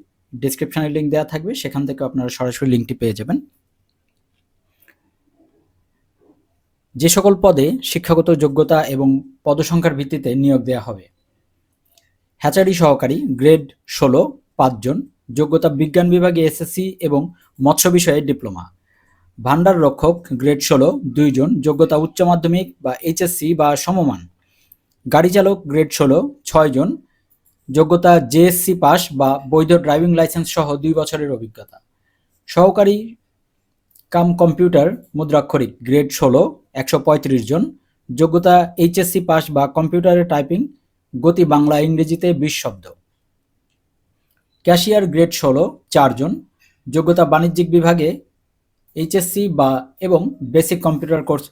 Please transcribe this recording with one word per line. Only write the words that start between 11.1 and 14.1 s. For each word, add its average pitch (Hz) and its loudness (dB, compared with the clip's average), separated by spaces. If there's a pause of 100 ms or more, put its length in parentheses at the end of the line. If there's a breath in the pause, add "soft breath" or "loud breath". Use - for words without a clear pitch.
হ্যাচারি 185 2
সহকারী 147 0
গ্রেড 143 2 (160)
ষোলো 147 0 (160)